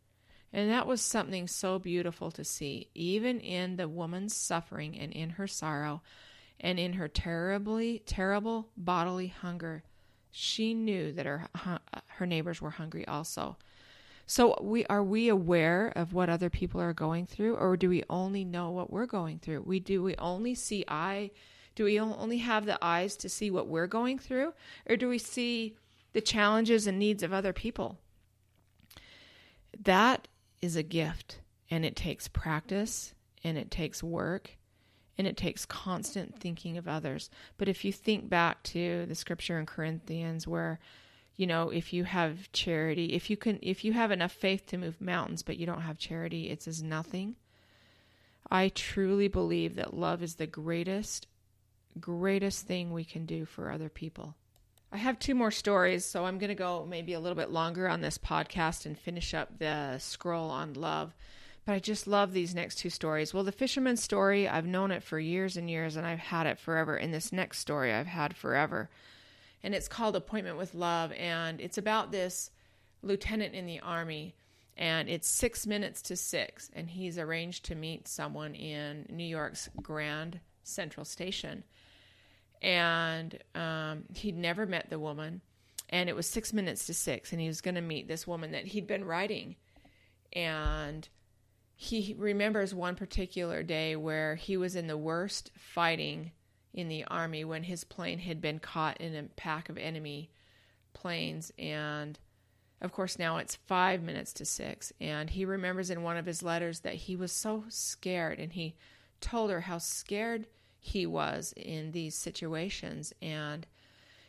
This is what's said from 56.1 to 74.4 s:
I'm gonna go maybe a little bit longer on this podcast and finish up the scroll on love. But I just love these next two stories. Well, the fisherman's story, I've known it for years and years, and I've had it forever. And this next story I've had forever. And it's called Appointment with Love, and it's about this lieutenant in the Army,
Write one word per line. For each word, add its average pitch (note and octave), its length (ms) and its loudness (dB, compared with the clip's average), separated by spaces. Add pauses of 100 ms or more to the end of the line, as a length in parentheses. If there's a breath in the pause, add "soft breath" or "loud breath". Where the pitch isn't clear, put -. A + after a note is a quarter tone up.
I'm F#3+ 120 -2
gonna G3+ 160 -2
go F3+ 300 -2
maybe E3+ 280 -6
a E3 80 -2
little F3 160 -2
bit - 140 -2
longer E3+ 380 2
on E3+ 120 2
this D#3 180 -2
podcast D#3+ 640 0
and D3+ 140 -8
finish E3+ 340 -4
up - 260 -4
the D3 400 0
scroll E3 520 -2
on D3+ 240 -4
love. D#3 400 -2 (500 loud breath)
But G#3 100 2
I G3 40 4
just G#3 280 -2
love G3+ 260 6
these F3+ 220 2
next F3 240 -2
two F3 120 -2
stories. D#3 420 0
Well, F#3+ 120 2
the G3 80 0
fisherman's B3+ 500 2
story, G3+ 460 6
I've E3 180 2
known F#3 240 2
it F#3 140 -2
for D#3 140 -2
years F3+ 380 0
and E3+ 140 -2
years, D#3+ 260 -2
and D#3+ 100 -2
I've E3 120 0
had E3 280 0
it - 120 2
forever. D#3+ 380 2
And D#3+ 180 0
this D#3+ 180 -2
next F#3 280 0
story C3+ 320 2
I've B2+ 160 2
had E3 280 -2
forever. C3+ 540 0 (720 loud breath)
And G3+ 120 0
it's - 140 -2
called A3 280 0
Appointment F#3+ 400 -4
with F3+ 180 -6
Love, E3+ 380 0
and E3 480 -2
it's - 180 -6
about G#3+ 340 2
this F#3 380 -2 (520 soft breath)
lieutenant G3+ 520 0
in F3+ 120 -6
the E3 140 -6
Army, E3 540 -4 (420 soft breath)